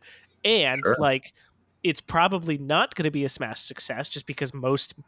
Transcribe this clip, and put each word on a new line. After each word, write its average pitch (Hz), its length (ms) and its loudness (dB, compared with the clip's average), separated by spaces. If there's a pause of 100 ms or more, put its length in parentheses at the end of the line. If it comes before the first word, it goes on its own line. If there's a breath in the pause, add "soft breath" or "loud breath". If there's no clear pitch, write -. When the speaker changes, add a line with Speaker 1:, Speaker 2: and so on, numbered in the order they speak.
(440 soft breath)
Speaker 1:
And, 151 420 4
Speaker 2:
Sure. 120 140 4
Speaker 1:
like, 135 320 2 (500 soft breath)
it's 165 200 0
probably 170 560 0
not 151 380 0
gonna 156 160 0
be 143 140 -2
a 131 40 -2
smash 113 320 -6
success - 480 -6
just - 160 -8
because 135 280 -6
most 135 400 0 (140)